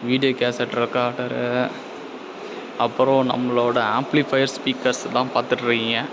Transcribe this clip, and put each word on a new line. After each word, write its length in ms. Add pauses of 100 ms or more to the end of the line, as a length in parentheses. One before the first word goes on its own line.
வீடியோ 280
கேசட் 420
ரெக்கார்டரு, 920 (1080)
அப்புறம் 520
நம்மளோட 540 (140)
ஆம்ப்ளிஃபையர் 580
ஸ்பீக்கர்ஸ் 560
தான் 220
பார்த்துட்ருக்கீங்க. 760